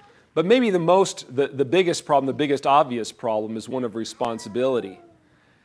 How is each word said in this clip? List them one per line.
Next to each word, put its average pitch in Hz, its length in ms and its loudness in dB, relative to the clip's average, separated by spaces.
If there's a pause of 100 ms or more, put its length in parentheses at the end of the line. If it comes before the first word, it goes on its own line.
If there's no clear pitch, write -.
(340)
But 165 120 0
maybe 233 260 4
the 180 80 2
most, 175 540 2
the, 139 140 0
the 135 160 -2
biggest 170 420 0
problem, 139 200 2
the 131 80 -2
biggest 139 340 -2
obvious 135 460 2
problem 110 420 -4
is 110 140 -12
one 127 160 -6
of 110 100 -8
responsibility. 113 1040 -4 (640)